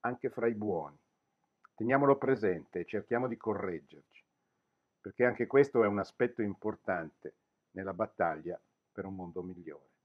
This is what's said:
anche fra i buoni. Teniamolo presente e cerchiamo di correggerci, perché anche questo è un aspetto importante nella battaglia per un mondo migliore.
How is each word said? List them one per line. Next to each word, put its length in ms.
anche 300
fra 160
i 80
buoni. 420
Teniamolo 420
presente 640
e 40
cerchiamo 440
di 80
correggerci, 880
perché 240
anche 220
questo 360
è 40
un 120
aspetto 440
importante 920
nella 220
battaglia 680
per 140
un 80
mondo 280
migliore. 460